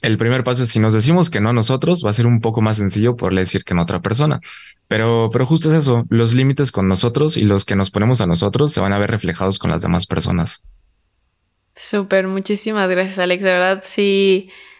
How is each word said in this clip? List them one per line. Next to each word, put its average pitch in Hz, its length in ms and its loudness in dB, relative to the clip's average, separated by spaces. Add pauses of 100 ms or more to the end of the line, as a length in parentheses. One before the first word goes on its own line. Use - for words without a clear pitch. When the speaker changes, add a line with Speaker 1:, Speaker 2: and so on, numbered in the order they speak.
Speaker 1:
el 113 140 0
primer 120 280 0
paso 123 180 -2
es, 120 60 0
si - 100 0
nos 110 160 2
decimos 160 340 2
que 107 120 -4
no 107 80 2
a 120 40 0
nosotros, 123 540 0
va 104 40 2
a - 20 0
ser 120 160 2
un 117 120 2
poco 113 200 0
más 107 160 2
sencillo 104 400 0
poderle 92 240 0
decir 92 240 -2
que 90 100 -4
no 87 60 2
a 85 40 2
otra 87 160 -2
persona. 131 400 0 (460)
Pero, 113 460 0
pero 123 140 0
justo 160 240 0
es 156 40 4
eso, 127 340 2
los 117 260 2
límites 135 360 2
con 95 160 -2
nosotros 117 500 0
y - 60 0
los 101 220 2
que - 100 -2
nos 98 160 0
ponemos 110 300 2
a 98 60 2
nosotros 101 460 0
se - 80 -2
van 98 120 0
a 101 60 0
ver 104 120 0
reflejados 95 480 -2
con 87 140 -4
las 82 100 -2
demás 90 240 0
personas. 87 560 -4 (1120)
Speaker 2:
Súper, 196 540 -2
muchísimas 196 600 -2
gracias, 190 280 -2
Alex. 180 240 -2
De 190 80 0
verdad, 185 360 0
sí, 196 640 0 (300)